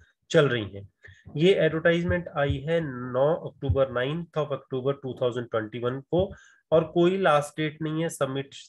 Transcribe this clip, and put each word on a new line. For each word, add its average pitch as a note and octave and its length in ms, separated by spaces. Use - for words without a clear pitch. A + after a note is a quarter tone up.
चल D#3 180
रही A2+ 280
हैं। G2 140
ये F3 160
advertisement E3+ 760
आई C#3+ 200
है D#3+ 240
नौ C#3+ 220
अक्टूबर, C3+ 560
नाइन्थ C#3+ 460
of D3 100
October C3+ 460
टू B2+ 100
थाउजेंड A#2+ 340
ट्वेंटी A2 320
वन B2 200
को, F3+ 340
और E3 120
कोई F3 340
last D#3 440
date D3+ 200
नहीं D#3 220
है E3 60
submit, C#3 360